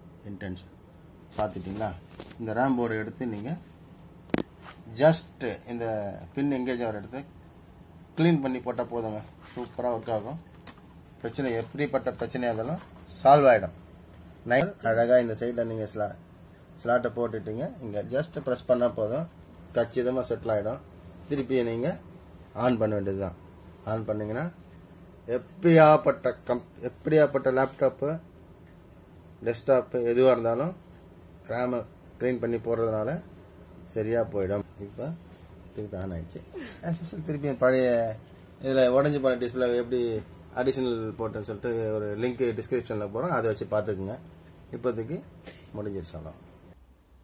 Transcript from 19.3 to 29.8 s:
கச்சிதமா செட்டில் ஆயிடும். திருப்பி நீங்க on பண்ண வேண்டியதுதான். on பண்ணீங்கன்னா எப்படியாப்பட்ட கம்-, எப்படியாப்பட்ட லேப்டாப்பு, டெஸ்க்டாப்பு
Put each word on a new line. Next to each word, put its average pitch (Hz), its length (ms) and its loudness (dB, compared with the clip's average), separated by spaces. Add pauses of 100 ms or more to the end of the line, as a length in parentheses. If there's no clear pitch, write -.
கச்சிதமா 123 500 0
செட்டில் 113 280 -2
ஆயிடும். 107 240 -2 (480)
திருப்பி 131 420 0
நீங்க 120 200 -2 (760)
on 123 120 4
பண்ண 107 160 2
வேண்டியதுதான். 98 420 -2 (500)
on 110 180 -4
பண்ணீங்கன்னா 107 420 -4 (920)
எப்படியாப்பட்ட 151 1000 6 (100)
கம்-, 120 240 -2 (200)
எப்படியாப்பட்ட 139 680 2
லேப்டாப்பு, 135 540 0 (1300)
டெஸ்க்டாப்பு 123 540 2 (140)